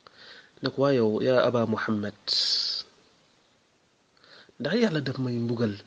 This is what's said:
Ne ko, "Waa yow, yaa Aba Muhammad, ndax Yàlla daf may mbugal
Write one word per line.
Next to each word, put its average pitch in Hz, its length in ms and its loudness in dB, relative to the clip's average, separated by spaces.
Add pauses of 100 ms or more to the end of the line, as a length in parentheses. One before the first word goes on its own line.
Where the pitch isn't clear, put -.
(640)
Ne - 80 0
ko, - 120 -6
"Waa 139 120 4
yow, 107 260 2
yaa 127 240 4
Aba 117 220 2
Muhammad, 107 500 -2 (2500)
ndax 143 240 -4
Yàlla 160 200 2
daf 135 180 -6
may 123 180 -2
mbugal 117 380 -2 (120)